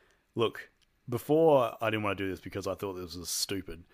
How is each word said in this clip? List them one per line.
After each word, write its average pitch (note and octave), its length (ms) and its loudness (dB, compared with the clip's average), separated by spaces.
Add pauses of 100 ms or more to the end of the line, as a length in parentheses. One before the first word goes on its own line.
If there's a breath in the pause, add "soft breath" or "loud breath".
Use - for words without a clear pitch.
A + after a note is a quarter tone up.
(360)
"Look, - 340 -2 (380)
before C#3+ 720 4
I A2 100 0
didn't G#2+ 140 0
wanna G2 120 0
do F#2+ 140 -2
this F2+ 120 -6
because G2 260 -8
I F#2+ 60 -2
thought G2 200 -6
this F2+ 220 -12
was F2 140 -10
stupid, F2 540 -6 (100)